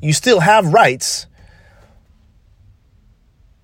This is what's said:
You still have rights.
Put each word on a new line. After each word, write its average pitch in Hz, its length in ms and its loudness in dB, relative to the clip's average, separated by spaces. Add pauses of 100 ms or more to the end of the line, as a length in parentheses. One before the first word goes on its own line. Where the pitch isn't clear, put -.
You 151 140 -4
still 220 260 0
have 190 320 2
rights. 160 540 -2 (2500)